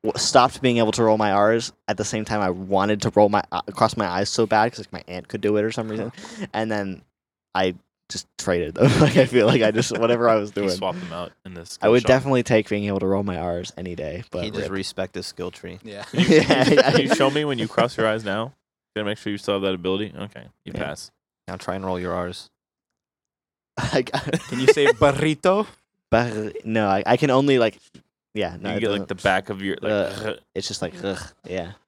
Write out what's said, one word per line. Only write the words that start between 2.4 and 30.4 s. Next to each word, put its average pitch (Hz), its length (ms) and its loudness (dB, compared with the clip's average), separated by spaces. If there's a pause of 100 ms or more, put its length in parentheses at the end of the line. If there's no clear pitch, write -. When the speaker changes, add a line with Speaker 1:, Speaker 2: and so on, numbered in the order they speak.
Speaker 1:
wanted 95 500 0
to - 120 -2
roll 104 140 6
my, 101 240 2
uh, 87 100 -4 (120)
cross - 240 2
my 104 100 -2
eyes 92 220 -2
so 113 180 0
bad 110 240 2
'cause, - 80 -18
like, - 140 -16
my 87 100 -14 (100)
aunt 90 140 -12
could 107 140 -10
do 104 160 0
it 104 80 0
or 113 80 -2
some 110 160 -6
reason, 110 240 -8 (200)
Speaker 2:
<laughs> 214 200 -12
Speaker 1:
and 110 180 -4
then 98 300 -6 (520)
I 92 220 0 (320)
just - 200 -12 (100)
traded 87 380 -2
them. 131 160 6
<laughs> - 100 2
Like, 131 160 6
I 131 80 8
feel 120 200 4
like 120 160 4
I 110 100 4
just, 117 280 0
whatever 117 300 4
I 113 60 6
was 104 160 -2
Speaker 3:
<laughs> - 40 -10
He 101 60 -2
Speaker 1:
doing. 98 80 0
Speaker 3:
swapped 90 320 -4
them 90 100 -12
out 87 220 -10 (120)
in 92 80 -14
this 85 280 -14
Speaker 1:
I 104 80 4
would 120 140 6
Speaker 3:
skill 127 100 4
shop. 131 80 6
Speaker 1:
definitely 127 220 0
take 110 260 2
being 104 160 -2
able 98 160 -2
to 95 60 -2
roll 98 160 0
my 92 140 -4
R's 87 400 -6
any 90 180 -10
day, 80 360 -8
but 90 140 -6
Speaker 4:
He 107 60 -8
just - 120 -6
Speaker 1:
rip. - 80 -6
Speaker 4:
respect 95 440 -6
his 92 120 -10
skill 90 240 -10
tree. 87 320 -18
Speaker 2:
Yeah. - 260 -16
Speaker 1:
<laughs> - 40 -14
Yeah, 156 500 4
Speaker 3:
Can 135 380 4
you 135 60 0
Speaker 1:
yeah. 123 60 2
Speaker 3:
show 135 160 4
me 147 140 -2
when 139 160 -4
you 110 80 -4
cross 117 300 0
your 110 100 2
eyes 110 160 -2
now? 107 300 -4 (420)
Gotta 107 100 -4
make 104 140 -4
sure 110 120 -6
you 101 60 -6
still 101 160 -2
have 98 80 0
that 95 140 0
ability. 95 420 -4
Okay, 101 300 -14 (180)
you - 100 -14
Speaker 1:
Yeah. - 100 -6
Speaker 3:
pass. 73 260 -12 (360)
Speaker 4:
Now 90 100 -12
try 92 180 -6
and 95 100 -8
roll 92 140 -4
your 90 120 -6
R's. 90 380 -8 (1300)
Speaker 1:
<laughs> - 0 -
I - 240 -2
got - 220 -6 (240)
Speaker 2:
Can - 120 -8
you 131 60 0
say 147 220 6
burrito? 151 800 2 (420)
Speaker 1:
Bar-, 110 420 0 (140)
no, 110 220 0
I, 98 180 2
I 120 100 4
can 139 140 2
only, 135 300 4
like, 113 180 0 (560)
yeah, 90 260 -4
no, 95 120 -6
Speaker 3:
You 92 60 -4
Speaker 1:
it - 20 -2
Speaker 3:
get, 110 100 -2
like, 104 120 -2
Speaker 1:
doesn't 85 80 -10
Speaker 3:
the 92 140 -8
back 95 280 0
of 98 100 -8
your, 98 180 -4
like, - 120 -4
Speaker 1:
Uh, 101 420 -2 (220)